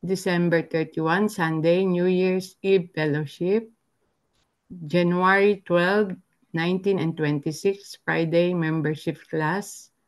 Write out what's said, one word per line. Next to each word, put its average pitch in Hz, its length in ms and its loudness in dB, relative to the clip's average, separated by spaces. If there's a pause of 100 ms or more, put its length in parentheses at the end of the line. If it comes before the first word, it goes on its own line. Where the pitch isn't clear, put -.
December 175 640 0
thirty-one, 160 640 -2
Sunday, 170 560 0
New 180 240 2
Year's 185 480 -2
Eve 190 320 0
Fellowship. 160 800 -2 (1120)
January 180 800 2
twelve, 185 480 2 (400)
nineteen, 185 480 0
and 160 160 -2
twenty-six, 151 880 -4
Friday, 165 480 0
Membership 156 640 -2 (160)
Class. 165 640 -4 (120)